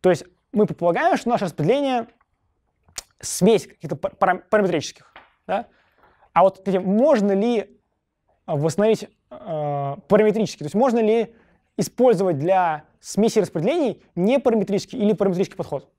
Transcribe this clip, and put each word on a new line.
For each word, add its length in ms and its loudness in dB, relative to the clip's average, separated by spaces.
То 80 4
есть 160 0
мы 140 2
предполагаем, 520 0
что 120 -4
наше 160 0
распределение 640 -2
смесь 480 0
каких-то 280 -12
пар-, 200 -10
парам-, 340 0
параметрических. 640 -2
Да? 200 -6
А 100 6
вот, 140 4
кстати, 200 -2
можно 540 2
ли, 480 -2
а, 100 -4
восстановить, 540 0
а, 680 -6
параметрически? 520 2
То 60 -10
есть 100 -10
можно 240 2
ли 360 0
использовать 600 2
для 480 -2
смеси 400 0
распределений 640 -2
непараметрический 840 0
или 140 2
параметрический 440 -2
подход? 420 -10